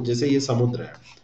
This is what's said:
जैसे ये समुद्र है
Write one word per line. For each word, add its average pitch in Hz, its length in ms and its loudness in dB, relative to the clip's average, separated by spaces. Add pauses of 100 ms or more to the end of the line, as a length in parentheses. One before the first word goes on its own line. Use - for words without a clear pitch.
जैसे 120 220 0
ये 135 140 4
समुद्र 120 400 0
है - 120 -12 (300)